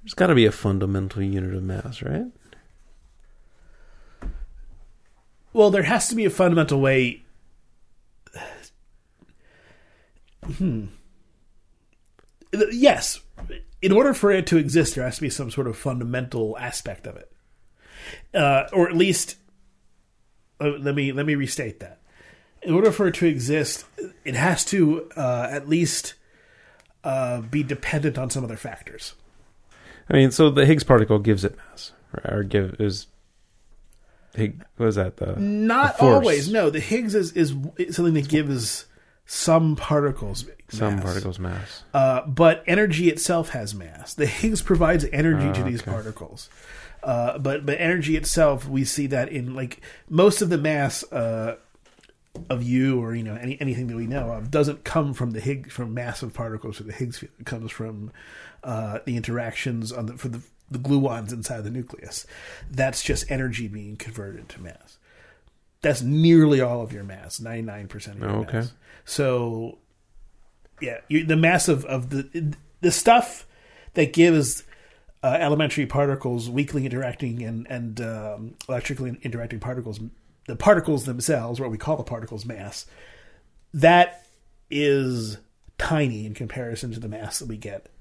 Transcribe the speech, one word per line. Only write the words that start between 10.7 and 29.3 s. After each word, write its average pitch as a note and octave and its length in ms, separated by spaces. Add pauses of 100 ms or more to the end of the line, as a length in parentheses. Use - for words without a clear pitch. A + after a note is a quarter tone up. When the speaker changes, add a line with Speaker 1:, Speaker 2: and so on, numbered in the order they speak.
Speaker 2:
Th-, A3+ 220
yes. - 460 (600)
In F#3+ 100
order B3+ 220
for G3+ 180
it F#3+ 160
to E3+ 100
exist, D3+ 380
there B2+ 80
has B2 120
to - 60
be D3+ 80
some B2+ 200
sort C3 180
of A2 100
fundamental B2 840
aspect A#2+ 480
of - 80
it. - 160 (1000)
Uh, C#3+ 300 (100)
or F3+ 160
at F3 60
least, F3+ 420 (1200)
uh, D3 180
let C#3 140
me, C#3 180
let C#3+ 140
me D3+ 100
restate C3 440
that. - 200 (640)
In E3+ 120
order G3+ 180
for G#3 160
it D#3+ 80
to F3 100
exist, D3 600 (380)
it B2+ 120
has E3 300
to, D#3+ 500
uh, B2 340
at C#3 200
least, - 440 (880)
uh, B2 380
be C3+ 220
dependent C#3+ 540
on B2+ 120
some C3+ 140
other A2+ 140
factors. - 580 (960)